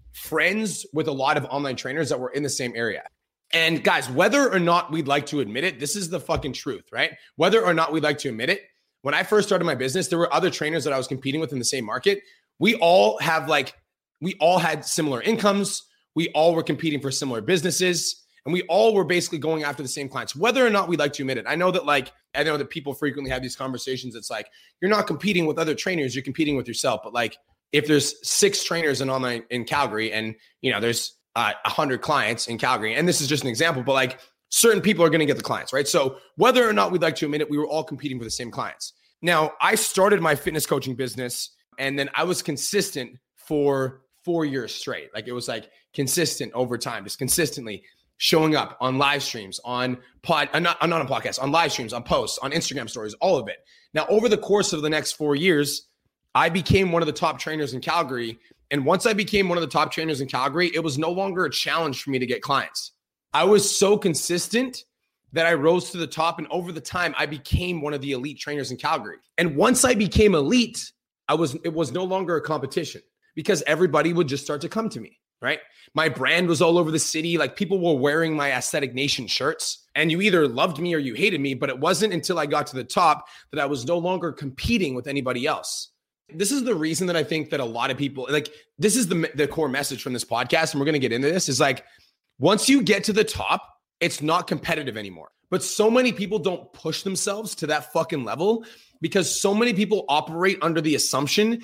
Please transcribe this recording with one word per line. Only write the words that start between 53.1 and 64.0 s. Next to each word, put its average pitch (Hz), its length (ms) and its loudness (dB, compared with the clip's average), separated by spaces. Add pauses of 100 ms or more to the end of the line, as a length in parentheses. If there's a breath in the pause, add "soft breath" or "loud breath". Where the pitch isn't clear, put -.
all 170 240 2
of 104 100 -6
it. 87 80 -8 (380 soft breath)
Now, 151 160 0
over 214 180 4
the 208 100 4
course 202 360 2
of 151 80 -4
the 151 80 0
next 156 220 -2
four 147 220 0
years, 147 540 2 (460)
I 147 160 4
became 185 420 2
one 170 100 4
of 160 40 0
the 151 60 -2
top 151 260 -2
trainers 151 360 -6
in 127 60 -6
Calgary. 127 580 -4 (320 soft breath)
And 139 140 -2
once 180 220 2
I 226 60 2
became 196 360 0
one 175 100 0
of 170 40 -2
the 151 60 -4
top 151 220 0
trainers 160 300 -4
in 135 80 -6
Calgary, 143 440 -2
it 165 120 -2
was 143 140 -2
no 160 120 -2
longer 185 360 -2
a 139 40 -4
challenge 147 520 -2
for - 80 -8
me 135 80 0
to 123 80 -2
get 117 160 -4
clients. - 500 -4 (420)
I 156 100 4
was 202 320 4
so 202 220 4
consistent 202 840 -2 (480)